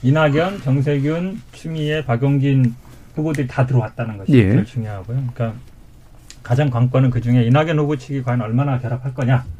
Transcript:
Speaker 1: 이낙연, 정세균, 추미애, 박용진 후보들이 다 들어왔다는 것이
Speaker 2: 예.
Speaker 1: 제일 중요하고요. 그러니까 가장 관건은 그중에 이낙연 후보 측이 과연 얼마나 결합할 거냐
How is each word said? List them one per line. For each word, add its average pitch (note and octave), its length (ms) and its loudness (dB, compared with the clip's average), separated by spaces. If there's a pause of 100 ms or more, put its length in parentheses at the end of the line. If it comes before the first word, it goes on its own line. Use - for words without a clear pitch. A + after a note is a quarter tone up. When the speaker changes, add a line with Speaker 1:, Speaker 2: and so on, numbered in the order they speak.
Speaker 1:
이낙연, D#3 600 2
정세균, D3 800 -2 (100)
추미애, D#3 500 -4
박용진 C3 720 2 (400)
후보들이 D3+ 320 -2
다 B2+ 200 0
들어왔다는 A2 500 -2
것이 G2 160 -2
Speaker 2:
예. A2 180 6
Speaker 1:
제일 D#3+ 140 4
중요하고요. A2 600 -6 (100)
그러니까 A2+ 180 -4 (920)
가장 C#3 280 0
관건은 B2+ 400 2
그중에 A#2+ 320 2
이낙연 D3+ 360 4
후보 D3 180 0
측이 C#3 260 -8
과연 B2 180 -2
얼마나 B2 380 0
결합할 B2+ 340 -6
거냐 B2+ 320 0 (160)